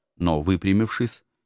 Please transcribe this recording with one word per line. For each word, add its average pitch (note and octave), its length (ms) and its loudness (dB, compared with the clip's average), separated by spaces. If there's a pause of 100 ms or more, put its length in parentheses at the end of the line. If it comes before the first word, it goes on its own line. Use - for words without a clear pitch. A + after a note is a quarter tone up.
(180)
Но, D#2+ 240 0
выпрямившись G2 840 0 (220)